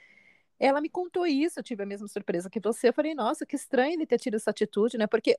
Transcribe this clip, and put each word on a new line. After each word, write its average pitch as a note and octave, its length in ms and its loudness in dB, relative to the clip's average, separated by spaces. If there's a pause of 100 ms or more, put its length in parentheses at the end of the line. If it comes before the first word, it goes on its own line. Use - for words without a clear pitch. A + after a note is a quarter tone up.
(580)
ela C#4 220 4
me D#4 100 -4
contou F4+ 360 -2
isso, D4+ 320 0
eu A#3 60 -8
tive G3+ 180 -8
a G3 40 -4
mesma G3+ 200 -10
surpresa F#3+ 440 -4
que A3 100 -6
você, A3+ 300 2
eu - 20 4
falei, D4+ 220 -2
"Nossa, C4+ 320 -2
que C#4+ 100 -4
estranho C4+ 380 0
ele D#4+ 120 -2
ter A#3 120 2
tido G#3+ 180 -4
essa A3 140 -2
atitude, G#3+ 480 0
né?" G#3 80 2
Porque A3+ 320 2